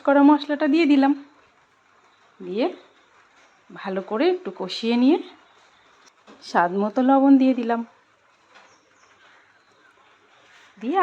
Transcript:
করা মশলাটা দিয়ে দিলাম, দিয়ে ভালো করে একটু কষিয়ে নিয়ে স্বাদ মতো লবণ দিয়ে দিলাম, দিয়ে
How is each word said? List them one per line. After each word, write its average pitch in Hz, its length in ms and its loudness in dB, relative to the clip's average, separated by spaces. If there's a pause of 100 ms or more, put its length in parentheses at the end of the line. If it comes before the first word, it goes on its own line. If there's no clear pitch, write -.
করা 285 240 4
মশলাটা 294 440 0
দিয়ে 330 180 2
দিলাম, 277 220 2 (1300)
দিয়ে 190 260 -4 (1040)
ভালো 190 400 -10
করে 226 160 -2 (100)
একটু 269 140 -12 (100)
কষিয়ে 226 440 -4
নিয়ে 302 140 4 (1300)
স্বাদ 175 220 0 (100)
মতো 214 260 -4
লবণ 269 340 4
দিয়ে 262 180 2
দিলাম, 233 220 -4 (3000)
দিয়ে 277 220 -4